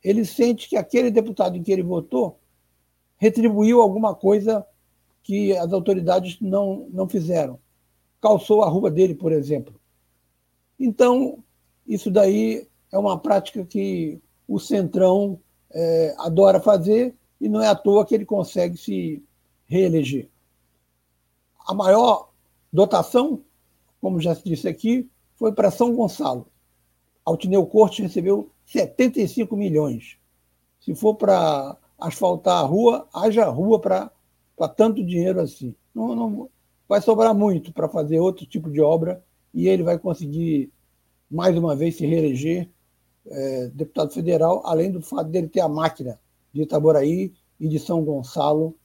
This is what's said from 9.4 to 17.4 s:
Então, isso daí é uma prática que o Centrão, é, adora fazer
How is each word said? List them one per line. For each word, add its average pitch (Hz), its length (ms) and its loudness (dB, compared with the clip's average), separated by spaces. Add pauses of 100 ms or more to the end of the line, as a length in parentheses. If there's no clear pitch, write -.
Então, 247 640 2 (420)
isso 208 240 -6
daí 208 560 2 (260)
é 190 60 -2
uma 196 220 -2
prática 196 460 -2
que 175 560 -6 (260)
o 202 120 -4
Centrão, 185 800 0 (320)
é, 165 480 0
adora 185 420 4
fazer 214 520 2 (280)